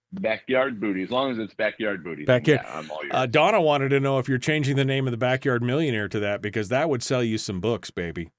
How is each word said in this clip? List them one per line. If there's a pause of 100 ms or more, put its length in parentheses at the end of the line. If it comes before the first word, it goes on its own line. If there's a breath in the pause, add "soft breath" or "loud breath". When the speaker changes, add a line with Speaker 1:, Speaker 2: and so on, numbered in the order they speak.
(120)
Speaker 1:
Backyard
booty,
as
long
as
it's
backyard
booty.
Speaker 2:
Backyard.
Speaker 1:
Yeah,
I'm
all
yours.
Speaker 2:
Uh,
Donna
wanted
to
know
if
you're
changing
the
name
of
the
Backyard
Millionaire
to
that,
because
that
would
sell
you
some
books,
baby.